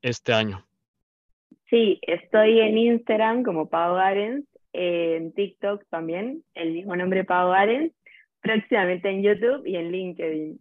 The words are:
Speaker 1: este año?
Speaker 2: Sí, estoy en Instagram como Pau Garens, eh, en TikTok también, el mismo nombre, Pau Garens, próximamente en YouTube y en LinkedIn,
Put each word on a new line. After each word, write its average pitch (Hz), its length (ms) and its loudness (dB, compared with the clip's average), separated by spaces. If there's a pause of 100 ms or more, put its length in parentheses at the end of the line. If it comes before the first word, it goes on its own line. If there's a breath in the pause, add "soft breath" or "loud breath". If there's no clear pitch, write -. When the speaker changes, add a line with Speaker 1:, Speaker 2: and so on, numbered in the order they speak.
Speaker 1:
este 123 300 -2
año? 107 340 -2 (1040)
Speaker 2:
Sí, 226 320 4
estoy 214 580 4
en 214 160 2
Instagram 233 680 2
como 160 240 -2
Pau 170 260 0
Garens, 202 500 0 (280)
eh, 170 440 -2
en 165 160 -8
TikTok 202 560 -4
también, 180 540 -6 (120)
el 165 180 -4
mismo 180 240 -6
nombre, 185 280 0
Pau 180 260 2
Garens, 220 420 2 (480 soft breath)
próximamente 196 680 0
en 196 140 -2
YouTube 214 440 2
y 185 100 -4
en 170 160 -6
LinkedIn, 170 680 -8